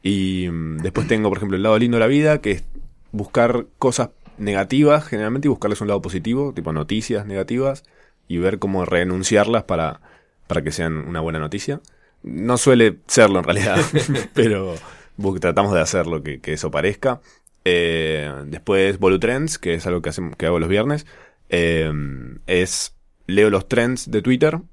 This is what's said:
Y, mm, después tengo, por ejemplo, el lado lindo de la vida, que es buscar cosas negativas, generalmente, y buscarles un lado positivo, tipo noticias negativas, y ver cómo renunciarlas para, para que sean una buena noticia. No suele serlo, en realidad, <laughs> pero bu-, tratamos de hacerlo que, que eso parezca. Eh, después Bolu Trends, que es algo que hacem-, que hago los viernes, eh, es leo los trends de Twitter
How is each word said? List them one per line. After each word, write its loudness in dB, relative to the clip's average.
Y, 0
mm, -6
después -2
tengo, 2
por -2
ejemplo, -2
el -2
lado 4
lindo 2
de 2
la 4
vida, 2
que 0
es -4
buscar 0
cosas 0
negativas, 2
generalmente, -2
y 4
buscarles -2
un -4
lado 0
positivo, -4
tipo -6
noticias -4
negativas, -4
y -4
ver 0
cómo -2
renunciarlas 2
para, -2
para -2
que -4
sean -4
una -6
buena -4
noticia. -6
No -2
suele 6
serlo, 6
en -2
realidad, 2
<laughs> -4
pero 2
bu-, -2
tratamos 2
de 4
hacerlo -2
que, -10
que -8
eso -6
parezca. -2
Eh, 0
después 0
Bolu 4
Trends, -2
que -4
es -6
algo -2
que -6
hacem-, -8
que -6
hago 2
los 0
viernes, 0
eh, 0
es -2
leo 4
los 0
trends -2
de 0
Twitter 0